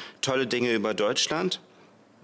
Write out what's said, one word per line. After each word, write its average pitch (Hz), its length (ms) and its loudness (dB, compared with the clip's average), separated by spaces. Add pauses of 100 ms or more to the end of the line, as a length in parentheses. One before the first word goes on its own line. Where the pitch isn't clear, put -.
(200)
tolle 131 280 0
Dinge 120 260 2
über 107 200 0
Deutschland. 131 680 0 (640)